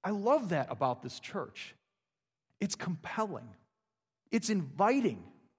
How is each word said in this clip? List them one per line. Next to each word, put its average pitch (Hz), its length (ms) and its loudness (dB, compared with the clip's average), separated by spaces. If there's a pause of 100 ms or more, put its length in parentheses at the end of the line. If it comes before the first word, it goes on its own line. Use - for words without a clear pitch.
I 190 60 -2
love 214 400 2
that 147 200 0
about 127 320 0
this - 200 -10
church. - 520 -10 (840)
It's - 160 -2
compelling. 175 720 -4 (800)
It's 220 200 0
inviting. 190 760 2 (360)